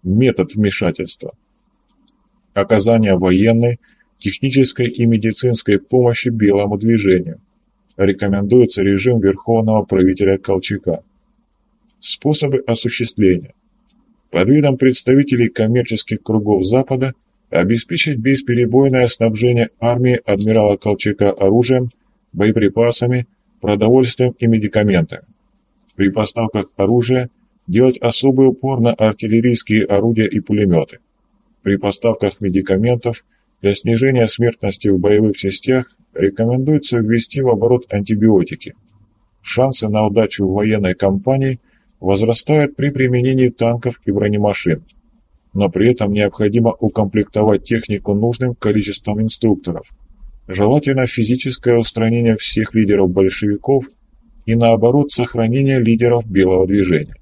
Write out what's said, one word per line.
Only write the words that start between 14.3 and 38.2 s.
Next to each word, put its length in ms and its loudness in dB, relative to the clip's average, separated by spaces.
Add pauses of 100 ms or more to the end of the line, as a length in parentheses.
видом 280 2
представителей 680 2
коммерческих 720 -2
кругов 440 0
Запада 480 -2 (360)
обеспечить 680 -2
бесперебойное 920 2
снабжение 600 0 (100)
армии 460 0
адмирала 500 2
Колчака 560 0
оружием, 600 2 (420)
боеприпасами, 960 0 (340)
продовольствием 760 0
и 100 -2
медикаментами. 760 0 (720)
При 140 0
поставках 680 -4
оружия 540 0 (380)
делать 320 2
особый 500 2
упор 320 -4
на 100 2
артиллерийские 920 0
орудия 420 0
и 140 -4
пулеметы. 560 0 (640)
При 160 0
поставках 640 -2
медикаментов 840 -2 (380)
для 120 0
снижения 540 0
смертности 600 -2
в 100 2
боевых 380 2
частях 580 -4 (180)
рекомендуется 840 -2
ввести 440 -2
в 60 0
оборот 420 0
антибиотики. 840 0 (680)